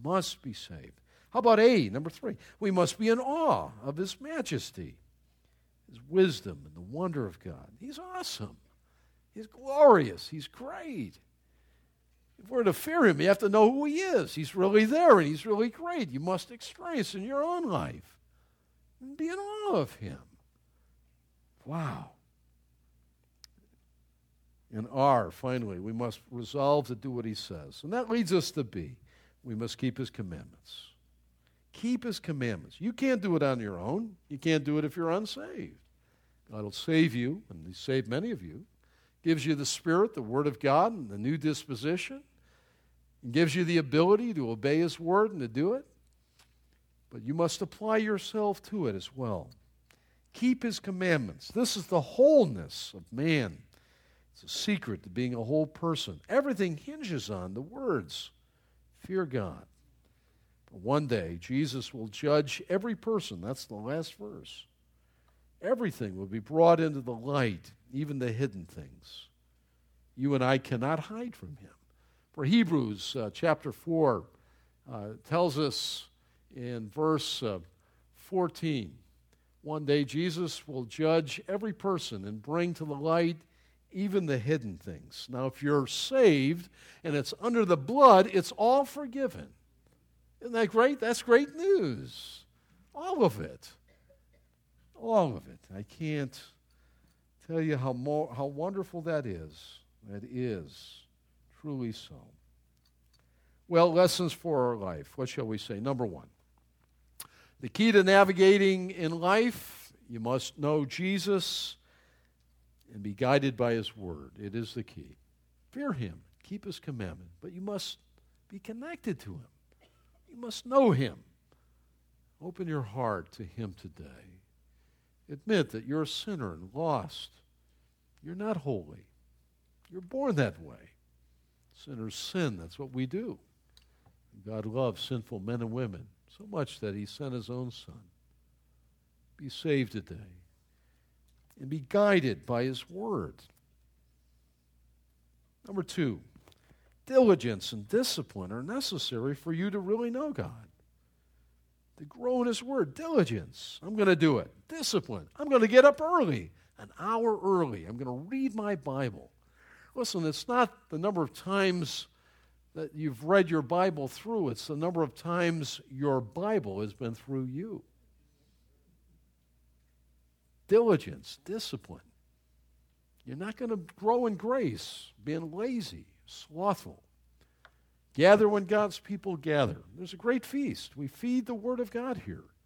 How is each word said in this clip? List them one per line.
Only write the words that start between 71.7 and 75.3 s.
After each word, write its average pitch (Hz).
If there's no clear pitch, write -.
For 147
Hebrews, 147
uh, 110
chapter 151
four, 151
uh, 104
tells 160